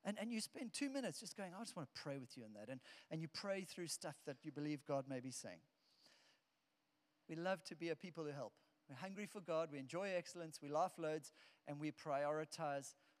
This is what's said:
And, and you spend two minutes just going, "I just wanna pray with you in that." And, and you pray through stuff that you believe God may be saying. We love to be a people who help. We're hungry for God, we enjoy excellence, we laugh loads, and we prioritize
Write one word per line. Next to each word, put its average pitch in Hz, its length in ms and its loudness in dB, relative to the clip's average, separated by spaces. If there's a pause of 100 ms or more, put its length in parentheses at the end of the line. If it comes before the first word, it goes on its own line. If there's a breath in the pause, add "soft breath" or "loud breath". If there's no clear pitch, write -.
And, 202 160 0
and 226 120 0
you 220 100 2
spend - 320 -4
two 285 160 2
minutes 254 300 0
just - 180 -8
going, 185 180 -4
"I 208 60 -6
just - 140 -6
wanna 147 200 -2
pray 139 240 -2
with 123 180 -8
you 120 80 -8
in 107 80 -10
that." 104 160 -8
And, 131 100 -4 (300 loud breath)
and 160 120 2
you 165 60 0
pray 196 360 0
through 175 240 -4
stuff 151 280 -2 (100)
that 139 180 -2
you 156 80 -2
believe 147 340 0
God 139 220 4
may 131 120 0
be 127 120 -4
saying. 90 300 -6 (1700 loud breath)
We 160 60 -2
love 175 300 2
to - 100 -6
be 165 140 0
a 160 60 4
people 165 280 -4
who 147 80 0
help. 139 220 -2 (360)
We're - 80 -8
hungry 196 300 -4
for 208 120 -6
God, 160 320 2
we 143 80 -4
enjoy 165 380 0
excellence, 170 440 -2
we 143 60 -6
laugh 160 300 6
loads, 156 340 2 (380 loud breath)
and 147 100 -4
we 151 120 2
prioritize 147 1040 2 (240 soft breath)